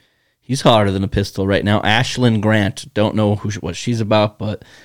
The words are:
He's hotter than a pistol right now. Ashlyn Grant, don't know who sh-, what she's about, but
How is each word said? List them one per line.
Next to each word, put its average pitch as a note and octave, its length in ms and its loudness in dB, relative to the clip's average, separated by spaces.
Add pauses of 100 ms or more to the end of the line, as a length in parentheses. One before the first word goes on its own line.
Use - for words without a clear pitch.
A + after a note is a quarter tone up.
(400)
He's C3 220 -6
hotter G#2+ 300 4
than F#2+ 120 -2
a F#2+ 40 -2
pistol G2 400 -4
right G2 180 0
now. G#2 160 2
Ashlyn A2+ 600 2
Grant, G#2+ 520 0
don't G#2 220 0
know G#2 200 2
who G#2 160 -6
sh-, G2+ 100 -8
what F2 140 -8
she's A#2 260 -4
about, G#2+ 380 0
but G#2+ 240 -8 (220)